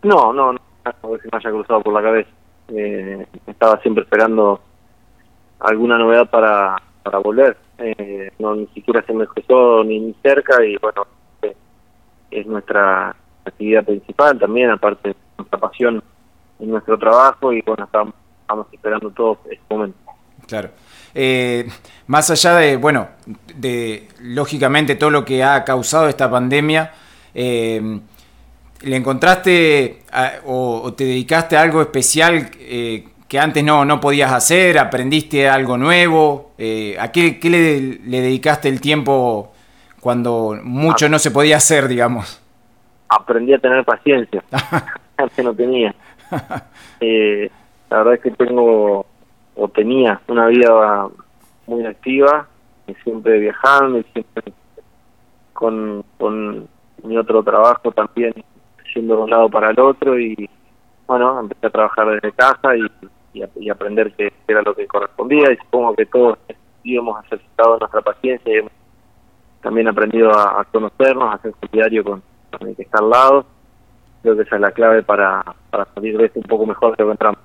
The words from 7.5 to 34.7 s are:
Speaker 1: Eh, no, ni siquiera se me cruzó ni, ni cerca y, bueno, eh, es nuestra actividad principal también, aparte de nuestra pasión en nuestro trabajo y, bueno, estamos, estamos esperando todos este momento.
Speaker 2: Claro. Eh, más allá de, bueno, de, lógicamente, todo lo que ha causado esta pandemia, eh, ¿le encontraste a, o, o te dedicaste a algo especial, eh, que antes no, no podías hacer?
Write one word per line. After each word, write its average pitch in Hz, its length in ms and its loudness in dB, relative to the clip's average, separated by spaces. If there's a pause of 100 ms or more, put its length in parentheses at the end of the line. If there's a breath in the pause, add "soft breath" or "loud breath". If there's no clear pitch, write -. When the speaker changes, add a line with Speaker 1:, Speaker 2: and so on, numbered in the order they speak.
Speaker 1:
Eh, 101 600 -10
no, 107 160 -4
ni 107 120 -8
siquiera 113 380 -4
se 117 80 -6
me 110 140 -2
cruzó 120 560 4
ni, 110 160 -2
ni 110 240 -8
cerca 139 400 4
y, 104 140 -2
bueno, 104 280 -6 (360)
eh, 202 140 -8 (760)
es 104 140 -10
nuestra 98 680 0 (300)
actividad 107 400 0
principal 113 560 0
también, 117 300 0
aparte 104 400 -2
de 98 60 -8 (220)
nuestra - 220 -10
pasión 117 420 -2 (580)
en 110 120 -10
nuestro 110 260 -2
trabajo 123 560 2
y, 113 80 -4
bueno, 107 240 -6
estamos, 107 280 -4 (280)
estamos 107 300 -10
esperando 107 400 -8
todos 110 260 -2 (120)
este - 200 -16
momento. 107 280 -6 (500)
Speaker 2:
Claro. 107 220 -10 (460 soft breath)
Eh, 123 520 -2 (400 loud breath)
más 147 220 2
allá 170 260 4
de, 151 200 4
bueno, 131 320 0 (480)
de, 120 520 -8 (120)
lógicamente, 135 760 -2
todo 151 140 0
lo 147 140 0
que 131 200 -2
ha 135 200 2
causado 143 460 0
esta 131 200 -2
pandemia, 147 640 -2 (420 soft breath)
eh, 113 680 -4 (840 soft breath)
¿le 135 140 -6
encontraste 156 1160 2
a, 127 220 -2 (120)
o, 127 380 -4
o 123 100 -8
te 135 120 -6
dedicaste 131 500 -2
a 151 60 6
algo 160 200 2
especial, 151 680 0 (100)
eh, 120 480 -8 (200)
que 139 120 -4
antes 151 240 0
no, 147 220 4
no 147 160 0
podías 143 320 2
hacer? 170 460 2